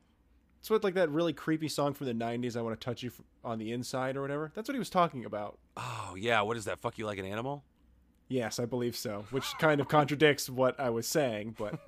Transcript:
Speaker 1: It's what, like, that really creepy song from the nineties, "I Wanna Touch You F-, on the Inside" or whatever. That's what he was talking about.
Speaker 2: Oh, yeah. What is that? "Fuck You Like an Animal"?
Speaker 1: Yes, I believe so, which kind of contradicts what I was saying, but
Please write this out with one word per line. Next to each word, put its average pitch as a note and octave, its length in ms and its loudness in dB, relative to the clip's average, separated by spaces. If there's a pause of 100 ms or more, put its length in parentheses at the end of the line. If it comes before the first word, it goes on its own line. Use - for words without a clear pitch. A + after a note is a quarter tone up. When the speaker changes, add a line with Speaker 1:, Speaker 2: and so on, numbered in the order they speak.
(600)
Speaker 1:
It's - 100 -8
what, G#3+ 140 4
like, F#3 120 2
that F3+ 140 4
really D#3+ 240 2
creepy D#3 360 -2
song C#3+ 240 0
from C#3 140 -8
the A#2+ 60 0
nineties, A#2 440 -2
"I A#2 40 -2
Wanna A2+ 140 -2
Touch - 280 -6
You B2 60 -6
F-, - 120 -16 (220)
on A#2 140 -4
the A2 140 -6
Inside" B2+ 440 -2
or C#3 60 -4
whatever. D3 320 -4
That's A3 140 -8
what C#4 80 -4
he B3+ 40 -2
was F#3+ 120 -4
talking D#3+ 340 2
about. G#2 320 -6 (200)
Speaker 2:
Oh, A2 380 -8
yeah. A2 260 4
What A2 160 2
is G#2 80 -6
that? F#2 140 -2
"Fuck - 200 -6
You A2 80 -4
Like G#2 100 -4
an F#2+ 80 -4
Animal"? B2 380 -6 (640)
Speaker 1:
Yes, B2 320 -2
I A#2+ 60 0
believe A#2+ 300 -2
so, G#2 360 -6
which C3 140 -2 (140)
kind D3+ 220 6
of - 60 -2
contradicts D3 640 4
what B2+ 300 2
I C3 120 0
was A#2 160 -2
saying, A2+ 500 0
but A2 300 -6